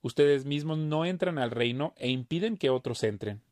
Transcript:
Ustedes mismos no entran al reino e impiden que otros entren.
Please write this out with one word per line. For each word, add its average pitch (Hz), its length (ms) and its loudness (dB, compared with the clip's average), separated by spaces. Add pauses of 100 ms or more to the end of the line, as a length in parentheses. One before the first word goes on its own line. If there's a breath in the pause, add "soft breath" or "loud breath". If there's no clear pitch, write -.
Ustedes 143 420 4
mismos 147 340 -2
no 156 260 0
entran 180 340 -2
al 120 120 0
reino 120 460 0
e 127 140 -4
impiden 170 460 -2
que 135 140 2
otros 127 340 -2
entren. 104 480 -4